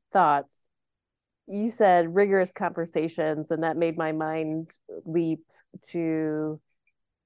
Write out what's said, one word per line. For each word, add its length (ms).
thoughts. 420
You 220
said 440
rigorous 380
conversations, 1000
and 140
that 120
made 220
my 140
mind 580
leap 360
to 720